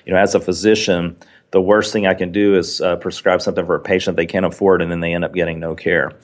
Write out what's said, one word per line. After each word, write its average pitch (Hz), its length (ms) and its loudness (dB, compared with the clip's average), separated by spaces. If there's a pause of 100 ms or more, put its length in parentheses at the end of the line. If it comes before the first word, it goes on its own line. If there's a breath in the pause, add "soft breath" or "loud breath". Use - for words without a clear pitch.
You 87 80 -4
know, 92 60 4
as 101 160 4
a 95 40 2
physician, 87 760 0 (360 soft breath)
the 95 100 2
worst 104 300 2
thing 101 140 -2
I 95 80 4
can 90 180 -4
do 101 240 4
is, 82 260 -2
uh, 87 160 0
prescribe 92 440 -2
something 95 240 -2
for 87 80 -2
a 76 60 0
patient 92 360 -2
they 85 120 -2
can't 92 180 -2
afford, 90 380 2
and 85 80 -4
then 85 80 -4
they 85 160 -2
end 87 100 -2
up - 80 -6
getting 82 260 -4
no 82 140 -6
care. 78 380 -2 (120)